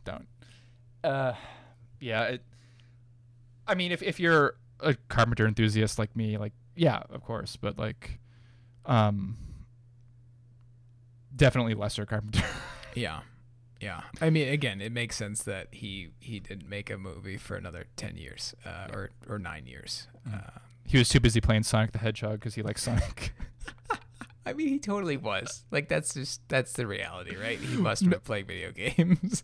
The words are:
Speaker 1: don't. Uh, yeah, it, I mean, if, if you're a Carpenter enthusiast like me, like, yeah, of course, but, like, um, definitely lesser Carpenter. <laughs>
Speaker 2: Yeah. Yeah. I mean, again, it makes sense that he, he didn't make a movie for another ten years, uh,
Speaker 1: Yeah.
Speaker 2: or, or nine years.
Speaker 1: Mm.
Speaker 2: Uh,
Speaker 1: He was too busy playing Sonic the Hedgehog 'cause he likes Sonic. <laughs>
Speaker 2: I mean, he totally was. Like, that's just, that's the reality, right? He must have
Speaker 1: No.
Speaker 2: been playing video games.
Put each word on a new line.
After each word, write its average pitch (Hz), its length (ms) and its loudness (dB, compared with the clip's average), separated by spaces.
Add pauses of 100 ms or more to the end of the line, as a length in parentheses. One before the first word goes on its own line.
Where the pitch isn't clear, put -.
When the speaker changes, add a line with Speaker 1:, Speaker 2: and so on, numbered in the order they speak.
Speaker 1:
don't. - 220 -8 (760)
Uh, 135 300 2 (680)
yeah, 113 240 0
it, 123 180 -2 (1200)
I 208 80 2
mean, 180 180 0
if, 170 100 -2
if 180 160 -2
you're 165 360 6 (260)
a 147 140 4 (140)
Carpenter 117 380 4
enthusiast 110 520 4
like 107 180 -2
me, 107 220 -2
like, 107 140 -6 (220)
yeah, 107 360 4
of - 120 -12
course, - 340 -8
but, - 220 -4
like, - 400 -6 (680)
um, 104 520 2 (2000)
definitely 123 400 6
lesser 104 320 -4
Carpenter. 107 420 0
<laughs> - 60 -6 (400)
Speaker 2:
Yeah. 92 260 -4 (600)
Yeah. 95 220 -8 (180)
I 160 80 4
mean, 156 200 4
again, 131 340 -2
it 113 100 -6
makes 117 240 -4
sense 104 280 -4
that 95 280 -6
he, 95 360 -8 (120)
he 107 200 -10
didn't 95 280 -12
make 101 220 -8
a 101 80 -8
movie 98 400 -10
for - 180 -8
another 87 300 -10 (100)
ten 82 220 -10
years, - 360 -12 (120)
uh, - 20 -10
Speaker 1:
Yeah. 92 260 -10
Speaker 2:
or, 98 160 -8 (160)
or 104 120 -6
nine 80 260 -10
years. - 440 -10 (200)
Speaker 1:
Mm. 104 60 -6 (120)
Speaker 2:
Uh, - 40 -14 (340)
Speaker 1:
He - 140 8
was 117 100 8
too - 100 8
busy 117 220 8
playing 110 220 4
Sonic 110 300 4
the 107 80 -4
Hedgehog 107 420 -2
'cause 110 140 -8
he 113 60 -4
likes 107 200 -4
Sonic. - 500 0 (560)
<laughs> - 560 -10
Speaker 2:
I 208 80 -4
mean, 302 160 0
he 277 100 2
totally 202 380 -2
was. - 540 -4
Like, 147 180 -2
that's 151 240 0
just, - 380 -8
that's 131 240 0
the 120 120 -2
reality, 90 480 -6
right? 110 240 -4
He 127 200 -2
must 110 240 2
have 180 80 8
Speaker 1:
No. 175 80 4
Speaker 2:
been - 60 -12
playing 104 220 -4
video 90 260 -8
games. 165 720 2